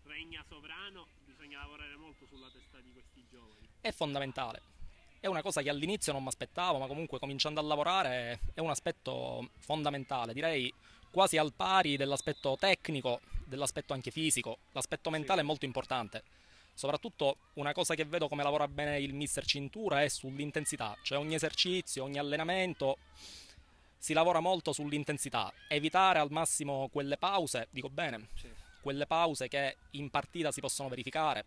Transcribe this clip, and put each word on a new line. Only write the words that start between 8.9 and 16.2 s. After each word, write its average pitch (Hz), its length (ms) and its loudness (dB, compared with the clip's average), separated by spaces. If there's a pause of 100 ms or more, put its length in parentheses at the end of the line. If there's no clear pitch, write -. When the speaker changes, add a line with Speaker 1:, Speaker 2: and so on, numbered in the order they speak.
Speaker 2:
fondamentale, 139 760 -2
direi 139 380 0 (380)
quasi 180 280 6
al 151 160 4
pari 185 420 4
dell'aspetto 139 640 0
tecnico, 139 640 2 (240)
dell'aspetto 139 480 -4
anche 131 180 -4
fisico. 135 460 0 (140)
L'aspetto - 380 -2
Speaker 3:
Sì. 156 60 0
Speaker 2:
mentale 156 260 4
è - 20 4
molto 147 200 0
importante. 123 600 -4 (500)